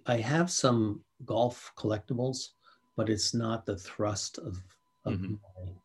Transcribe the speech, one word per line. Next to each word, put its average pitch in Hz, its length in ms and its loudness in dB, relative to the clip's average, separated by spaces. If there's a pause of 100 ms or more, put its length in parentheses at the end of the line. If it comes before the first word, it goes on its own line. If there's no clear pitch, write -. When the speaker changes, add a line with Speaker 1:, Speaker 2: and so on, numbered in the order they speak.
Speaker 1:
I 120 120 4
have 151 340 2
some 113 500 4 (240)
golf 120 520 0
collectibles, 120 720 -2 (460)
but 110 140 0
it's 104 240 0
not 113 320 -2
the 101 120 -2
thrust - 600 -4
of, 92 240 -8 (440)
of 135 80 0
Speaker 2:
Mm-hmm. 95 200 -2
Speaker 1:
my 92 380 -10 (140)